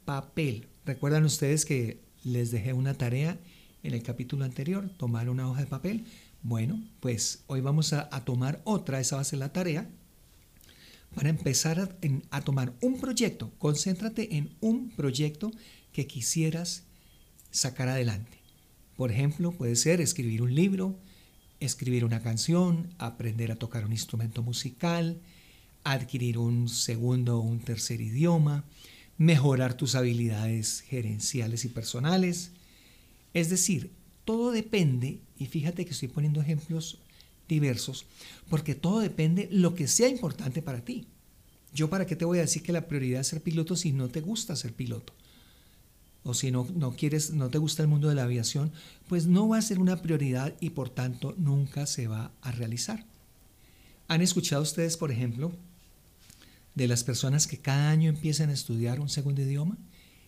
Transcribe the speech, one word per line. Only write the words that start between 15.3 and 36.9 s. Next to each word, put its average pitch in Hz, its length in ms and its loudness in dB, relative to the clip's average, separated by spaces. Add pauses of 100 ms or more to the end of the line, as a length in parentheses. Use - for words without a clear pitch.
que 135 140 -4
quisieras 160 760 -2 (680)
sacar 127 380 -2
adelante. 117 480 -2 (580)
Por 127 160 0
ejemplo, 147 400 2
puede 123 240 0
ser 170 260 4
escribir 117 420 0
un 123 100 2
libro, 190 440 2 (600)
escribir 123 460 0
una 113 160 2
canción, 165 800 2
aprender 117 520 -4
a 113 60 -4
tocar 113 280 -4
un 107 60 -2
instrumento 113 520 -4
musical, 165 760 -2 (640)
adquirir 123 540 -2
un 120 320 2
segundo 120 680 0
o - 20 0
un 117 180 0
tercer 117 420 -4
idioma, 147 640 2 (520)
mejorar 135 560 6
tus 120 220 -2
habilidades 113 840 0
gerenciales 113 840 -4
y 120 40 -4
personales. 165 800 0 (800)
Es 170 160 2
decir, 180 420 0 (340)
todo 233 260 0
depende, 160 680 2 (180)
y 135 80 -6
fíjate 170 380 -2
que - 60 -8
estoy 135 180 -6
poniendo 151 300 0
ejemplos 160 600 -2 (480)